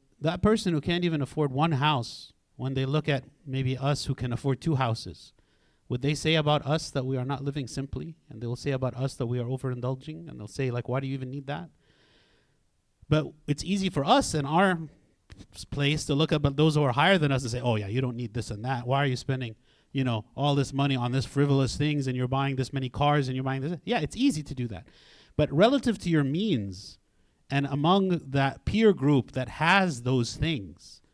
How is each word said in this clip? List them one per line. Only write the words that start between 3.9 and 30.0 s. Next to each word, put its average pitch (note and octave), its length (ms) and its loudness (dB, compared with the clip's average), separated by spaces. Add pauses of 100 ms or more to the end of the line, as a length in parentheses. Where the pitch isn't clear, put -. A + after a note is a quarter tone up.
who C3+ 100 -2
can B2 180 -4
afford C3+ 280 -2
two D#3+ 140 0
houses, A#2 560 -4 (580)
would B2 120 -4
they C#3+ 140 0
say D#3+ 180 2
about D3 320 2
us D3+ 240 -2
that C3 160 -4
we C3 120 -2
are B2 80 -4
not C3+ 180 -4
living C#3 240 -6
simply? C#3+ 480 -8 (160)
And A2+ 100 -16
they A#2+ 60 -6
will A#2+ 80 -6
say C#3+ 160 -4
about C3 240 -2
us C3 220 -4
that B2 100 -4
we B2 100 -2
are A#2+ 80 -4
overindulging, C3 840 -6
and B2 120 -14
they'll G#2 80 -10
say, C3 240 -4
like, A#2+ 180 -4
"Why C3 120 -2
do C3+ 40 -6
you C3+ 80 -6
even C3 160 -8
need C#3 160 -10
that?" D#3 240 -10 (1400)
But D3+ 200 2 (180)
it's D3 180 -2
easy F#3+ 280 0
for C#3+ 120 -2
us B3+ 300 4
in C#3 140 -2
our F3 320 4 (760)
s-, - 120 -16
place C#3+ 400 0
to C#3+ 100 0
look D#3 160 2
up D3 120 2
at C#3 140 0
those D3+ 160 6
who D3+ 80 4
are C3+ 100 4
higher E3 280 4
than C#3+ 120 2
us B2+ 120 0
and A#2 80 -4
say, B2 100 -4
"Oh A#2+ 140 2
yeah, G#2 100 -2
you A2+ 160 -2
don't B2 140 -2
need A#2 180 -6
this A#2 160 -6
and G#2+ 160 -8
that. B2 220 -4
Why C#3 160 2
are - 20 2
you B2+ 100 0
spending, B2+ 400 -6 (360)
you C3+ 120 0
know, A#2 300 0
all C#3+ 220 0
this C#3 180 0
money C#3 220 2
on B2 160 -2
this C3+ 140 0
frivolous C#3 520 2
things, D3 300 0
and B2+ 100 -2
you're B2+ 100 0
buying C3+ 280 -2
this C3 180 -4
many C3 160 -4
cars, D3 380 2
and B2+ 80 -4
you're C3 80 -4
buying C3+ 180 -4
this?" E3 240 -6
Yeah, A#3 140 -2
it's D#3 180 -6
easy A3+ 240 2
to C#3 140 -10
do B2 140 -4
that. F2 180 -12 (500)
But D3 160 2
relative A3+ 460 4
to E3+ 100 -4
your D#3 140 4
means, C3 760 -2 (540)
and C#3 160 0
among F3 540 2 (100)
that C3+ 340 0
peer G#3 260 6
group C#3 420 2
that B2+ 160 -4
has E3+ 520 2